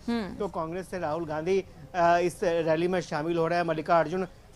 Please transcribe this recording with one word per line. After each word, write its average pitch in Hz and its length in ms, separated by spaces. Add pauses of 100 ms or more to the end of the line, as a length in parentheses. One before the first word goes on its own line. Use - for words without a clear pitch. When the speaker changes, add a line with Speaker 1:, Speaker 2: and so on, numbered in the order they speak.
Speaker 1:
हम्म। 226 280
Speaker 2:
तो 208 120
कांग्रेस 170 440
से - 80
राहुल 160 260
गांधी, 156 340
अ, 175 580
इस 175 260
रैली 165 440
में 180 140
शामिल 165 360
हो 165 100
रहे 170 120
हैं। 175 60
मल्लिकार्जुन 165 600 (280)